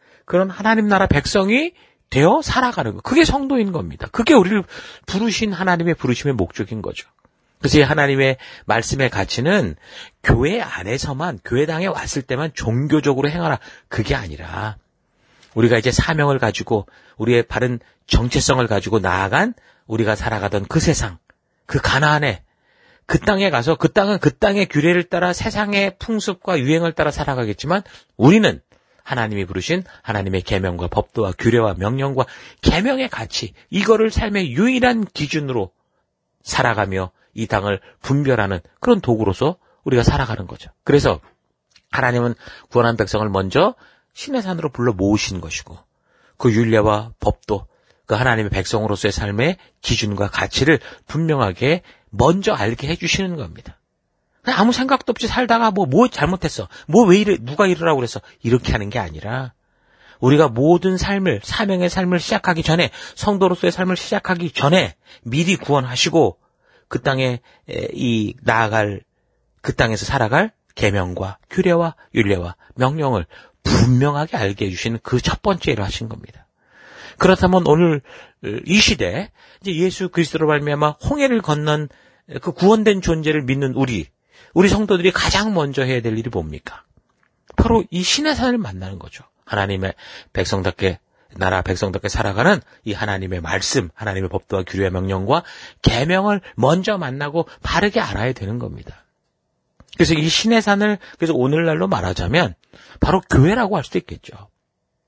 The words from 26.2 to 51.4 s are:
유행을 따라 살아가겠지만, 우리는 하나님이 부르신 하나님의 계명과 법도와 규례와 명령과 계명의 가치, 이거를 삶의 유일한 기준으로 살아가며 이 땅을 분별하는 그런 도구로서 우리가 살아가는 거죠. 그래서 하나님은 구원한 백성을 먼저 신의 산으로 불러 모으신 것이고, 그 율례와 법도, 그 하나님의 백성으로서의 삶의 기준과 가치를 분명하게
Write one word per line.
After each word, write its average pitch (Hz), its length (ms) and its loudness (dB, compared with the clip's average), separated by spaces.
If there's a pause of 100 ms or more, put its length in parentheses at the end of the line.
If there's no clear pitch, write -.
유행을 160 340 2
따라 151 180 0
살아가겠지만, 139 720 -4 (340)
우리는 151 440 6 (440)
하나님이 107 400 -2
부르신 151 400 -4 (180)
하나님의 98 400 -2
계명과 90 460 -2
법도와 - 500 -2
규례와 113 360 2
명령과 131 500 -2 (380)
계명의 262 460 0
가치, - 440 -8 (180)
이거를 214 400 2
삶의 202 420 -2
유일한 233 520 2
기준으로 135 680 -4 (720)
살아가며 101 680 0 (240)
이 113 120 -6
땅을 101 340 -2 (200)
분별하는 120 600 0 (200)
그런 226 200 4
도구로서 113 560 0 (280)
우리가 123 180 2
살아가는 120 440 0
거죠. - 240 -18 (140)
그래서 135 360 4 (720)
하나님은 120 440 0 (360)
구원한 117 260 2
백성을 107 320 -2
먼저 98 460 2 (400)
신의 262 280 -6
산으로 170 260 -6
불러 120 240 -2
모으신 98 480 0
것이고, - 380 -12 (580)
그 120 160 2
율례와 110 640 2
법도, - 480 -4 (400)
그 110 80 0
하나님의 110 360 0
백성으로서의 104 640 -2
삶의 113 440 -2 (240)
기준과 101 480 -4
가치를 131 520 0 (260)
분명하게 143 760 0 (280)